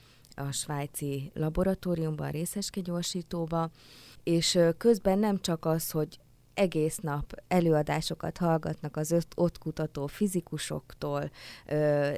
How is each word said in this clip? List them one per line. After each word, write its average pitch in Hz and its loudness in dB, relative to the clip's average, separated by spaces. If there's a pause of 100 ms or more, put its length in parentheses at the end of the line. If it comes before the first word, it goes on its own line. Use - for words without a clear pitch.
(360)
a 139 -4
svájci 143 -6
laboratóriumba, 160 0
a 139 -4
részecskegyorsítóba, 170 -4 (520)
és, 170 2
ö, 170 8
közben 202 4
nem 202 2
csak - -2
az, 165 0
hogy 156 -2 (360)
egész 160 2
nap 147 -6
előadásokat 160 2
hallgatnak 156 0
az 151 -2
öt-, 170 2
ott 175 2
kutató 156 -6
fizikusoktól, 147 -4 (340)
ö, 147 2